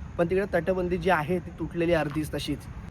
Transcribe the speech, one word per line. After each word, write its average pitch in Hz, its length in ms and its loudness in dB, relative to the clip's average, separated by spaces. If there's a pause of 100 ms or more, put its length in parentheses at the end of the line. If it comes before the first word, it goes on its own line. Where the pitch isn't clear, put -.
(180)
पण 175 80 4
तिकडे 190 280 0
तटबंदी 180 420 2
जी 170 140 2
आहे 170 280 2
ती 170 200 -8
तुटलेली 170 340 0
अर्धीच 147 420 2
तशीच. 143 240 -4 (320)